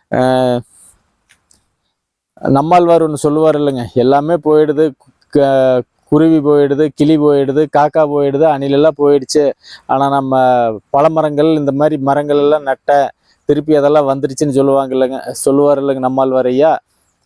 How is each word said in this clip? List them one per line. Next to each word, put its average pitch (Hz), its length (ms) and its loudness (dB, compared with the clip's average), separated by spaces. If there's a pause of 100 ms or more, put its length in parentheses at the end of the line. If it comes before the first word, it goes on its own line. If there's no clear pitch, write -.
(120)
ஆ, 127 100 -2 (2250)
நம்மாழ்வார் 165 680 2
ஒண்ணு 147 160 -8
சொல்லுவார் 156 300 0
இல்லைங்க, 135 380 -4
"எல்லாமே 139 400 0
போயிடுது, 151 560 0
கு-, - 240 -16 (160)
க-, 135 520 2 (280)
குருவி 160 280 2 (120)
போயிடுது, 143 460 2
கிளி 156 220 2
போயிடுது, 143 440 0 (160)
காக்கா 151 260 0
போயிடுது, 143 400 -2
அணிலெல்லாம் 143 580 0
போயிடுச்சு. 143 500 2 (340)
ஆனா 139 240 -2
நம்ம 135 240 -2 (560)
பழமரங்கள், 151 680 0
இந்த 143 160 -2
மாதிரி 151 300 0
மரங்கள் 147 360 -2
எல்லாம் 147 260 0
நட்ட, 139 480 -2 (340)
திருப்பி 151 300 0
அதெல்லாம் 143 340 2
வந்துருச்சுன்னு" 135 500 -2
சொல்லுவாங்க 135 360 0
இல்லைங்க, 131 360 -4
சொல்லுவார் 143 520 0
இல்லைங்க 135 160 -4
நம்மாழ்வார் 131 460 -2
ஐயா. 135 260 2 (540)